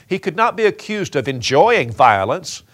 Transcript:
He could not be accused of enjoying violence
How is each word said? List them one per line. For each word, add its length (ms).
He 120
could 180
not 200
be 80
accused 500
of 140
enjoying 640
violence 680